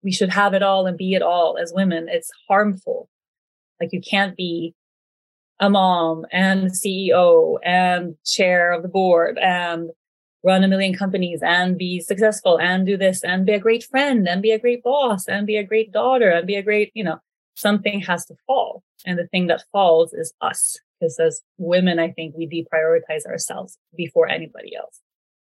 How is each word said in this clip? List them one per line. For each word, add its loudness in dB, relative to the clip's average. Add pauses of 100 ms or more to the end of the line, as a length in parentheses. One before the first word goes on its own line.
we -4
should -2
have 2
it 2
all 2
and -4
be -4
it 0
all 0
as -8
women, -2
it's -6 (160)
harmful. -2 (720)
Like, -6
you -6
can't -2
be -6 (880)
a 2
mom 2
and 0
C -4
E 4
O 6
and 0 (100)
chair 2
of -2
the -8
board 2
and -2 (540)
run 4
a 4
million 0
companies -4
and 2
be -4
successful 2
and 0
do 0
this 0
and -2
be 2
a 0
great 0
friend 0
and -2
be 2
a 2
great 0
boss 0
and -4
be -2
a -2
great -2
daughter 2
and 2
be -2
a -6
great, 0
you -8
know, -4 (360)
something 0
has -6
to -20 (120)
fall. -2 (220)
And -4
the -4
thing -2
that -2
falls 4
is -10
us. -6 (240)
'Cause -4
as -2 (160)
women, 0
I 0
think -12
we -8
deprioritize -2
ourselves -10 (200)
before 0
anybody -10
else. -18 (520)